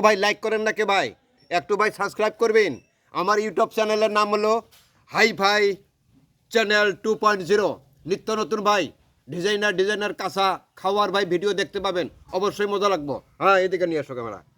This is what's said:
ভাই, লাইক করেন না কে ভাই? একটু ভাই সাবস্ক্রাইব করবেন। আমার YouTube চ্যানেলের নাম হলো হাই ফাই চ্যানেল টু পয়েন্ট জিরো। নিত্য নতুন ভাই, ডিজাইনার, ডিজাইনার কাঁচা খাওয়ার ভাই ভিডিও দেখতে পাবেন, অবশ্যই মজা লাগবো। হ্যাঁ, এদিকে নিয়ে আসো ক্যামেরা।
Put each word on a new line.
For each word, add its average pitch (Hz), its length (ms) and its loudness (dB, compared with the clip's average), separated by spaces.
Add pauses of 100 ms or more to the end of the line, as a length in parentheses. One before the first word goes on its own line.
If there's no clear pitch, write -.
ভাই, 214 180 6
লাইক 208 220 0
করেন 220 220 -2
না 214 100 0
কে 214 160 0
ভাই? 170 140 2 (500)
একটু 202 220 -4
ভাই 214 100 2 (100)
সাবস্ক্রাইব 208 340 -2 (100)
করবেন। 214 280 4 (420)
আমার 185 320 0
YouTube 214 320 -2
চ্যানেলের 214 400 0
নাম 208 180 2
হলো 214 180 2 (600)
হাই 202 140 4 (140)
ফাই 208 220 2 (920)
চ্যানেল 208 340 2 (160)
টু 220 80 0 (120)
পয়েন্ট 208 260 2
জিরো। 208 180 4 (420)
নিত্য 202 200 -6 (120)
নতুন 214 180 -4 (100)
ভাই, 202 140 2 (440)
ডিজাইনার, 202 520 -2
ডিজাইনার 208 420 -2
কাঁচা 190 260 0 (340)
খাওয়ার 202 340 0
ভাই 202 180 0
ভিডিও 185 180 0 (100)
দেখতে 202 240 -6
পাবেন, 180 220 -2 (300)
অবশ্যই 202 360 -2
মজা 202 200 0
লাগবো। 147 220 -4 (260)
হ্যাঁ, 190 240 6
এদিকে 180 240 -2
নিয়ে 156 140 -2
আসো 131 140 -14
ক্যামেরা। 110 220 -10 (180)